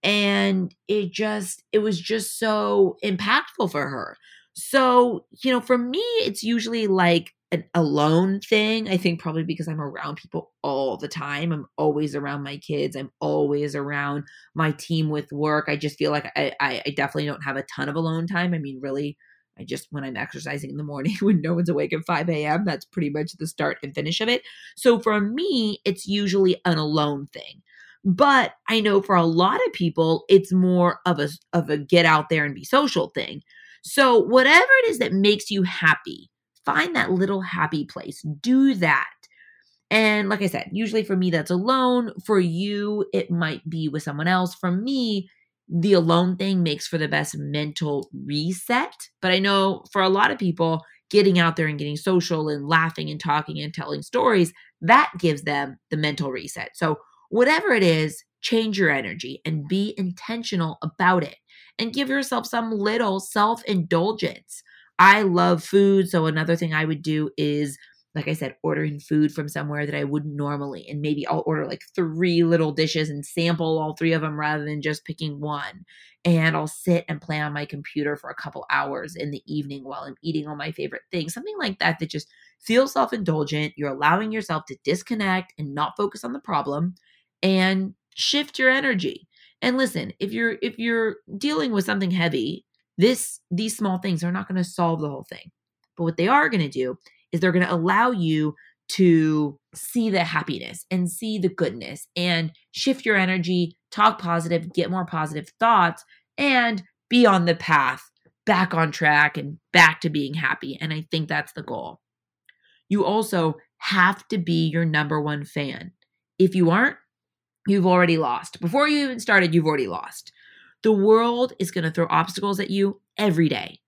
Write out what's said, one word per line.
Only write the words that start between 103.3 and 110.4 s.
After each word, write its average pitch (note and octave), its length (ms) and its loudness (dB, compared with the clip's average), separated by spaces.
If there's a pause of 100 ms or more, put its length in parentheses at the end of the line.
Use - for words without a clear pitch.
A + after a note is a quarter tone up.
talk G#3+ 280 2
positive, E3+ 540 -2
get - 160 -2
more F#3 160 -4
positive D#3 440 -6 (100)
thoughts, G3+ 440 2 (340)
and A#3+ 440 0 (280)
be A#3+ 160 8
on F#3+ 200 6
the E3+ 100 4
path, C#3 460 0 (440)
back F#3 280 2
on E3 180 2
track D3+ 460 2
and C#3+ 200 -10 (160)
back D#3+ 280 6
to E3+ 80 0
being C#3+ 260 -4
happy. C3+ 440 -6